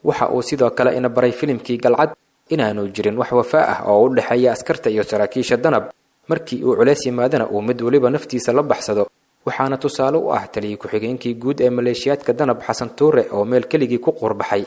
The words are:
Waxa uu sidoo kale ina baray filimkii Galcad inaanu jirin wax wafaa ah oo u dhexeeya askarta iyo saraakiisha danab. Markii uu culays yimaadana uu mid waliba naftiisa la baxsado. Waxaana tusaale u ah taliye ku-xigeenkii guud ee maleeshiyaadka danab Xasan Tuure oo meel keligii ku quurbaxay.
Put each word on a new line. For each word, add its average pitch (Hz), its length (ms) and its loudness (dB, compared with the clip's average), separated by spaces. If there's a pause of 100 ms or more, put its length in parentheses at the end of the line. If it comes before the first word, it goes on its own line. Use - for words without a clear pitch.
Waxa - 280 0
uu 123 100 0
sidoo 131 280 0
kale 127 280 2
ina 127 120 0
baray 123 220 2
filimkii 123 460 -4
Galcad 127 360 2 (360)
inaanu 107 380 -2
jirin 104 300 -2
wax 120 140 -2
wafaa 123 360 2
ah - 120 -2 (120)
oo 104 140 6
u 131 100 2
dhexeeya 120 380 2
askarta - 360 -2
iyo 107 140 0
saraakiisha 117 540 0
danab. 127 320 2 (380)
Markii 160 360 -4
uu 127 120 2
culays 139 300 2
yimaadana 123 440 0
uu 104 120 -2
mid 117 200 -2
waliba 123 280 2
naftiisa 127 440 -2
la 147 100 2
baxsado. 104 440 0 (380)
Waxaana 131 320 -2
tusaale 135 400 0
u - 140 -2
ah 113 160 -2
taliye 104 300 -8
ku-xigeenkii 117 560 -4
guud 120 280 -4
ee 123 80 4
maleeshiyaadka 123 640 0
danab 127 280 0
Xasan 120 340 -4
Tuure 143 380 4
oo 101 120 0
meel 123 220 2
keligii 123 320 0
ku - 120 0
quurbaxay. 101 560 -2